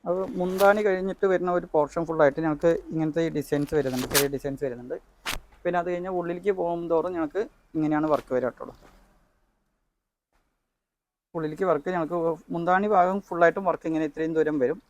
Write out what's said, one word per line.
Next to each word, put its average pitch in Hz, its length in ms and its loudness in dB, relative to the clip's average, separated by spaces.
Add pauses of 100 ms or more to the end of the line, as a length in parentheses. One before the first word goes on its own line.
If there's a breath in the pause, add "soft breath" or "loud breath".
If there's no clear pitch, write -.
അത് 185 100 0 (200)
മുന്താണി 190 460 4
കഴിഞ്ഞിട്ട് 190 460 0
വരുന്ന 180 260 0
ഒരു 175 160 -4
പോർഷൻ 156 340 0
ഫുള്ളായിട്ട് 156 380 4
ഞങ്ങൾക്ക് 156 260 2 (220)
ഇങ്ങനത്തെ 160 320 -2
ഈ 160 100 -2
ഡിസൈൻസ് 143 420 -2
വരുന്നുണ്ട്, 131 360 -2
ചെറിയ 143 220 2
ഡിസൈൻസ് 139 320 -6
വരുന്നുണ്ട്. 123 280 -8 (680)
പിന്നെ 175 180 -2
അത് 175 100 -6
കഴിഞ്ഞാൽ 180 280 -6
ഉള്ളിലേക്ക് 175 420 -4
പോകും 170 200 -4 (100)
തോറും 165 260 0
ഞങ്ങൾക്ക് 165 240 -4 (340)
ഇങ്ങനെയാണ് 151 380 0
വർക്ക് 131 220 -2
വരിക 123 140 -2 (100)
കേട്ടോ. - 140 -14 (2500)
ഉള്ളിലേക്ക് 156 360 -4
വർക്ക് 151 240 2
ഞങ്ങൾക്ക് 170 220 -2 (380)
മുന്താണി 180 400 2
ഭാഗം 185 320 4
ഫുള്ളായിട്ടും 175 420 4
വർക്ക് - 220 -4
ഇങ്ങനെ 160 180 0
ഇത്രയും 160 280 -4
ദൂരം 151 260 2
വരും. 151 160 0 (100)